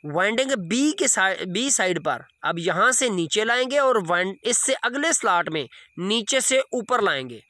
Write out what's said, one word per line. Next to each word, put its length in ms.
वाइंडिंग 480
बी 400
के 160
साइ-, 380
बी 240
साइड 300
पर 240
अब 140
यहाँ 340
से 180
नीचे 340
लाएंगे 340
और 280
वाइंड-, 380
इससे 280
अगले 400
स्लॉट 360
में 200
नीचे 420
से 220
ऊपर 280
लाएंगे। 500